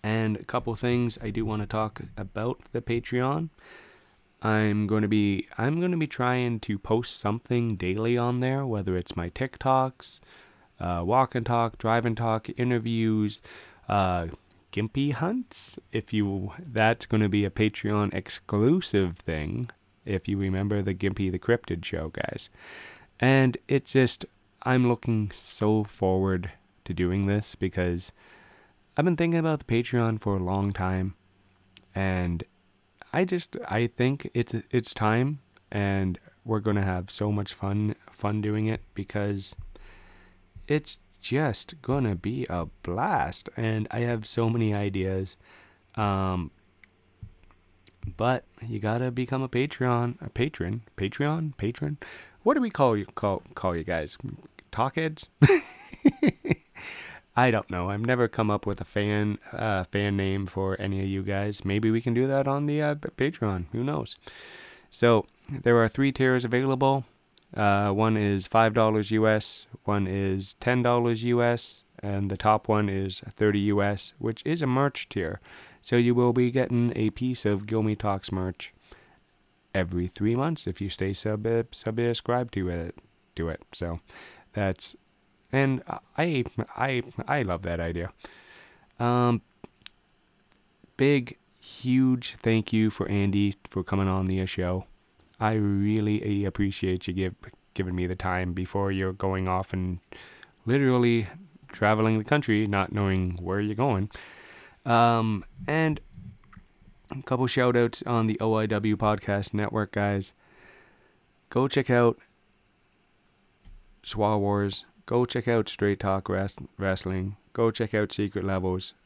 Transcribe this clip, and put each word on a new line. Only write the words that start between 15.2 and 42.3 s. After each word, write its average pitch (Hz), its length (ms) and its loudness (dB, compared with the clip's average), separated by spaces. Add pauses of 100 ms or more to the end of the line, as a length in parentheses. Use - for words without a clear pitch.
If - 220 -6
you, 98 460 -2
that's 113 480 0
gonna 107 240 2
be 101 160 2
a 95 40 -2
Patreon 104 640 0
exclusive 101 1040 0
thing. 82 540 -4 (340)
If 95 240 -4
you 98 80 0
remember 98 460 0
the 95 120 -2
Gimpy 95 380 -2
the 90 60 -4
Cryptid 87 440 -2
show, 78 280 -6
guys. - 400 -8 (680)
And 131 380 6 (120)
it 135 180 0
just, - 400 2 (380)
I'm 127 220 4
looking 113 480 0
so 107 480 0
forward 95 680 0 (340)
to - 80 -8
doing 92 340 2
this 104 280 0
because 90 580 -2 (840)
I've 151 100 2
been 175 100 2
thinking 170 240 2
about 156 200 0
the - 40 -20
Patreon 117 560 0
for 101 160 0
a 92 60 -2
long 98 320 0
time, 92 400 -2 (800)
and 90 500 0 (720)
I 175 100 2
just, 180 320 -6 (100)
I 110 200 0
think 131 480 -2
it's, 120 200 -2 (160)
it's 123 220 -2
time, 123 460 2 (340)
and 98 460 0 (260)
we're 110 160 0
gonna 104 240 2
have 92 260 -4
so 104 220 -2
much 104 220 -4
fun, 104 400 -2 (160)
fun 104 320 -2
doing 107 240 0
it 110 160 -2 (100)
because 101 640 -4 (1120)
it's 151 300 -4 (220)
just 139 600 -2
gonna 123 320 0
be 110 340 -4